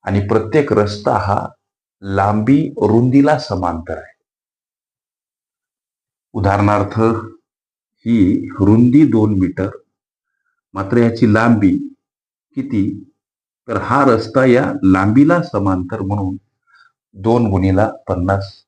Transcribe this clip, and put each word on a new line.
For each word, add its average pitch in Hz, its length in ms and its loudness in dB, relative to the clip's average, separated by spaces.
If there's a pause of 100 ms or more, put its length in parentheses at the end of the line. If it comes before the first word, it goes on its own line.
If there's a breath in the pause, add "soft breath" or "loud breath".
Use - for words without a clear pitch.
आणि 101 200 0
प्रत्येक 113 460 0
रस्ता 104 520 -2
हा 101 140 -2 (640)
लांबी 104 580 0 (300)
रुंदीला 135 500 2
समांतर 85 580 -8
आहे. - 180 -20 (2250)
उदाहरणार्थ, 101 640 0 (1040)
ही 110 420 0 (120)
रुंदी 120 520 4
दोन 107 280 2
मीटर, 92 300 -2 (1040)
मात्र 98 240 -2
याची 113 360 2
लांबी 110 380 4 (840)
किती? 107 260 -4 (840)
तर 110 140 -6
हा 139 240 0
रस्ता 123 400 2
या 127 260 2 (120)
लांबीला 110 600 4
समांतर 98 580 -4
म्हणून 98 340 -4 (800 soft breath)
दोन 113 360 0
गुणिला 95 380 2 (180)
पन्नास 98 440 -4 (160)